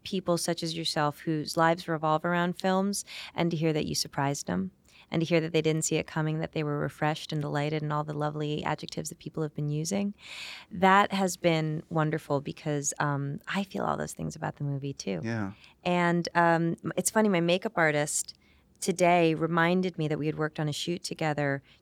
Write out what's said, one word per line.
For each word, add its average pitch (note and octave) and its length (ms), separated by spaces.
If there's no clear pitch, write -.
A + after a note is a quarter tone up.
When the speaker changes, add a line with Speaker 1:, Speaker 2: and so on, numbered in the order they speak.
Speaker 1:
people F3 340
such E3+ 260
as D#3+ 140
yourself D3+ 420
whose D#3 380
lives E3 300
revolve D#3 380
around F3 340
films F#3+ 460
and E3+ 160
to E3+ 60
hear D#3+ 160
that D3+ 120
you D#3 80
surprised - 540
them F#3 240
and E3 100
to D#3 60
hear E3+ 120
that D#3+ 140
they D#3 80
didn't D#3 220
see D#3 140
it - 100
coming, D#3 320
that E3 140
they D#3 100
were D3 160
refreshed D3+ 520
and D#3 80
delighted D3 440
and D3+ 100
all D3+ 100
the D3+ 140
lovely D3+ 460
adjectives D#3 460
that - 100
people D#3+ 240
have D3+ 100
been D3 160
using. F#3+ 460
That F#3+ 420
has F#3+ 240
been D#3+ 540
wonderful D3+ 500
because, C#3+ 580
um, C#3+ 480
I G3 160
feel - 200
all - 120
those - 180
things D#3 220
about D#3 200
the D3 80
movie C#3 300
too. F#3 300
Speaker 2:
Yeah. A2 280
Speaker 1:
And, F3 500
um, E3+ 440
it's - 140
funny, A3 180
my F3 120
makeup F3+ 340
artist D3+ 580
today F3 540
reminded E3+ 600
me D3+ 100
that D3 120
we C#3+ 60
had D3+ 120
worked D#3 220
on D3+ 80
a D3 60
shoot - 300
together C#3+ 580